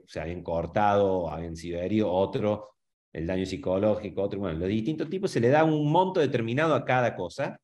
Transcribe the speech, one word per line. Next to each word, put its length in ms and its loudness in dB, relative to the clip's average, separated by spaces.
se 120 -12
habían 240 -6
cortado, 880 2
habían 260 -8
sido 220 -8
heridos, 320 0
otro, 600 0
el 160 -6
daño 200 -2
psicológico, 760 -2
otro, 180 -2
bueno, 180 -4
los 100 -2
distintos 400 -2
tipos, 220 -4
se 100 -2
le 80 4
da 160 6
un 260 2
monto 300 4
determinado 540 2
a 100 0
cada 320 2
cosa, 480 -6